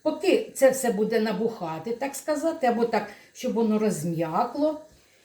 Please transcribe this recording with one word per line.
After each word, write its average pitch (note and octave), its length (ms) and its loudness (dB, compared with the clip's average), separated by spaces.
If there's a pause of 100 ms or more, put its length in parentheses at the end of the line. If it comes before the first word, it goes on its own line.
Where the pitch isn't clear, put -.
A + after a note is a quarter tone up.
Поки D#4 520 0
це C4 160 6
все B3+ 220 -2
буде G#3+ 280 2
набухати, G3+ 720 -4
так C#4 220 -4
сказати, D4+ 520 -2
або A#3 180 2
так, G#3 260 -2 (220)
щоб A#3 200 -4
воно G#3+ 260 2
розм'якло, G3 1000 0 (440)